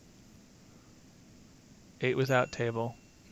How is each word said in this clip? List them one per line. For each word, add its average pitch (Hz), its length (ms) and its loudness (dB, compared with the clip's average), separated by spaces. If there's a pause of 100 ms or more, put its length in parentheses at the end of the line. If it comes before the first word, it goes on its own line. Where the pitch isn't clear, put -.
(2000)
Ate 127 160 0
without 131 360 2
table. 117 420 -2 (380)